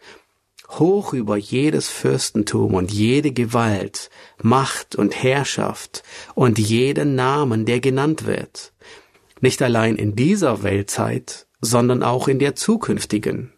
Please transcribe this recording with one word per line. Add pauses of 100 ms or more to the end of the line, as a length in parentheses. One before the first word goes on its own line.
(680)
Hoch
über
jedes
Fürstentum
und
jede
Gewalt, (300)
Macht
und
Herrschaft (300)
und
jeden
Namen,
der
genannt
wird. (680)
Nicht
allein
in
dieser
Weltzeit, (140)
sondern
auch
in
der
zukünftigen.